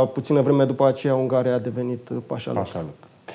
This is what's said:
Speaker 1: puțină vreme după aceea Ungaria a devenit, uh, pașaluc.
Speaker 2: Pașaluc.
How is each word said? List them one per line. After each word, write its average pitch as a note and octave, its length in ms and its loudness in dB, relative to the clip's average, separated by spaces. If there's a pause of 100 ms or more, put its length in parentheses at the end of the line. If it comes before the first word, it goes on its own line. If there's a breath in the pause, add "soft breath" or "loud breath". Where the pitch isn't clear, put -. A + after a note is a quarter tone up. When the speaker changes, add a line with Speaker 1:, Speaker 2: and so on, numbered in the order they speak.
Speaker 1:
puțină C#3 340 2
vreme C#3 240 4
după C3 220 2
aceea C3 280 2
Ungaria B2+ 400 2
a B2 40 0
devenit, A#2+ 500 -6
uh, - 80 -6 (100)
pașaluc. A#2 360 -4
Speaker 2:
Pașaluc. E2 260 -8 (460 loud breath)